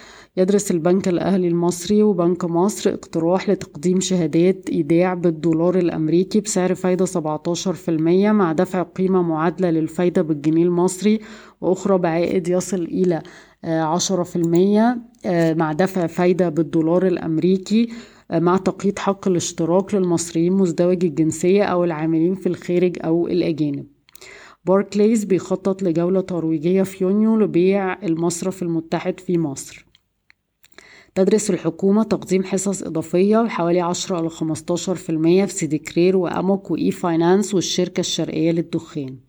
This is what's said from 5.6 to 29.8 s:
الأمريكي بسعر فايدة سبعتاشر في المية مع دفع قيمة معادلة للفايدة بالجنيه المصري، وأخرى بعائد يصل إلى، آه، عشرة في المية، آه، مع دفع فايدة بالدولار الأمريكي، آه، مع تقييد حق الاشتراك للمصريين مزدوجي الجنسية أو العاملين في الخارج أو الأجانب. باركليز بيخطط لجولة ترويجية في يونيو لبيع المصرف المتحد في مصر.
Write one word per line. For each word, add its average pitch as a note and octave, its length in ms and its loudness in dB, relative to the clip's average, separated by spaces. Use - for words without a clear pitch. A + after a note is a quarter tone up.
الأمريكي E3+ 640 0
بسعر F#3 340 -2
فايدة F#3 300 0
سبعتاشر E3+ 680 -4
في - 180 -6
المية F3 420 2
مع F#3+ 200 2
دفع F#3 300 0
قيمة F#3 400 0
معادلة E3 480 0
للفايدة F3 520 0
بالجنيه D#3 420 2
المصري، F#3 540 2
وأخرى F#3 380 0
بعائد E3+ 500 0
يصل F3+ 340 -2
إلى، E3+ 400 0
آه، D#3+ 160 -2
عشرة F3 420 -2
في E3+ 140 -6
المية، G3+ 640 2
آه، E3+ 300 2
مع D#3+ 180 0
دفع F#3 340 0
فايدة F3+ 420 2
بالدولار E3 580 0
الأمريكي، F#3 840 0
آه، E3+ 80 0
مع F3 180 2
تقييد F#3 420 -2
حق G3 300 -2
الاشتراك F3 680 0
للمصريين F3 580 0
مزدوجي F3+ 540 2
الجنسية E3 560 2
أو F3+ 220 0
العاملين D#3+ 500 0
في F#3+ 140 -8
الخارج F3 560 -2
أو E3 240 0
الأجانب. D3+ 580 -2
باركليز G3+ 600 2
بيخطط F#3+ 580 -2
لجولة F3 380 0
ترويجية E3+ 640 -2
في F#3 220 -4
يونيو G#3+ 320 2
لبيع F#3 680 0
المصرف F3 600 -2
المتحد E3+ 580 -4
في F3 180 -2
مصر. - 480 -6